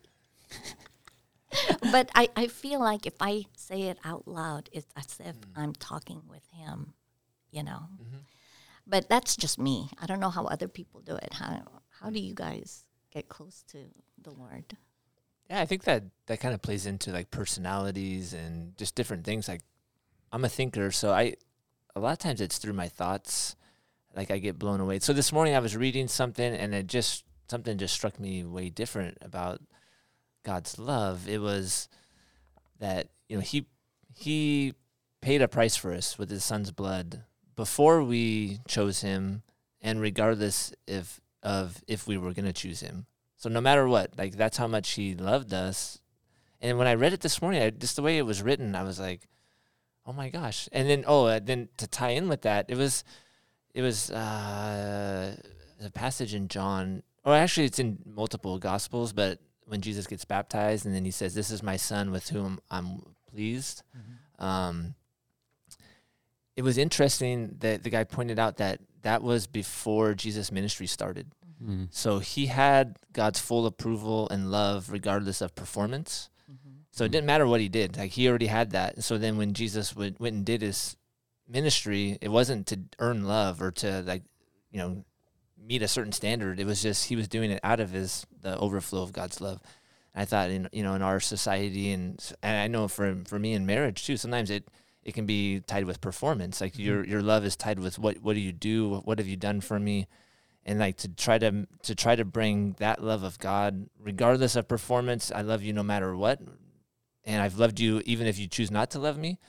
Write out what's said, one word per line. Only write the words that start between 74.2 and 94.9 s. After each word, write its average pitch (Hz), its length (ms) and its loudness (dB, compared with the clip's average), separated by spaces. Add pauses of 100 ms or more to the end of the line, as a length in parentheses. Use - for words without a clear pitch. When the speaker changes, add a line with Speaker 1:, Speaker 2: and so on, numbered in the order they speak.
Speaker 2:
and 95 200 0
love 101 400 2
regardless 101 500 0
of 90 140 -4
performance. 110 720 -4 (220)
Speaker 1:
Mm-hmm. 135 200 -20 (200)
Speaker 2:
So - 140 0
it 110 40 4
Speaker 3:
Mm. - 40 -4
Speaker 2:
didn't 151 140 2
matter 147 200 8
what 120 140 6
he 104 80 2
did. 101 280 2
Like, 98 160 -4
he 127 160 6
already 117 180 4
had 110 260 2
that. 95 320 0
So 113 140 0
then 110 200 0
when 104 160 2
Jesus 107 420 -2
went, 101 240 -4
went 113 160 -2
and 98 80 -2
did 113 180 0
his - 340 -2 (520)
ministry, 104 720 0
it 104 80 -4
wasn't 117 400 4
to 98 120 -4 (180)
earn 117 260 0
love 98 380 0
or 92 100 0
to, 95 300 -2
like, 92 200 -4 (480)
you 104 80 -8
know, 92 260 -4 (540)
meet 113 240 -2
a 120 60 2
certain 107 240 0
standard. 104 480 0
It 98 60 0
was 101 160 0
just, 107 260 0
he 120 80 -2
was 107 120 -2
doing 113 220 0
it 98 120 -2
out 113 180 4
of 95 120 -2
his, 95 340 -4 (140)
the 95 180 -4
overflow 98 440 0
of 92 100 -8
God's 90 280 -8
love. 95 200 -6 (540)
And 98 80 -2
I - 40 -2
thought, 98 240 2
in, 92 220 -2
you 107 100 -4
know, 98 120 0
in 95 80 0
our 95 180 4
society, 98 720 0
and 90 280 -4
s-, - 220 -12
and 107 160 2
I 104 100 2
know 113 200 0
for, 95 380 -2
for 104 120 -4
me 107 160 0
in 95 120 0
marriage 110 400 0
too, 135 100 -2
sometimes 117 340 -2
it, 101 160 -4 (360)